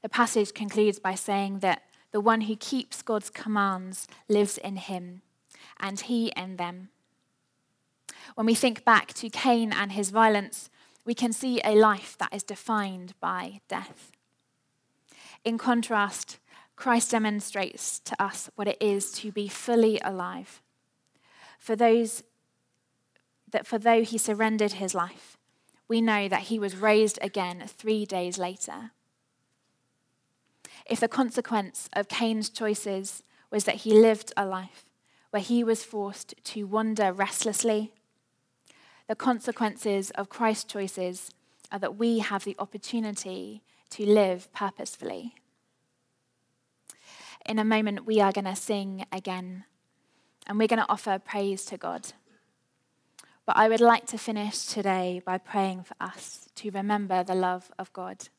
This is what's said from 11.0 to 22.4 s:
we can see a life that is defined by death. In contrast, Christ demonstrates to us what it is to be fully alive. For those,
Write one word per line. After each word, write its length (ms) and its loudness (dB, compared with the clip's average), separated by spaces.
we 80 -2
can 180 0
see 320 -2
a 120 4
life 440 4
that 140 -4
is 100 -8
defined 760 -6
by 480 -6
death. 440 -10
In 140 0
contrast, 840 0
Christ 360 2
demonstrates 920 -2
to 200 -6
us 340 -4
what 120 -2
it 140 -2
is 320 0
to 180 -8
be 160 -6
fully 560 4
alive. 580 -8
For 180 -4
those, 480 4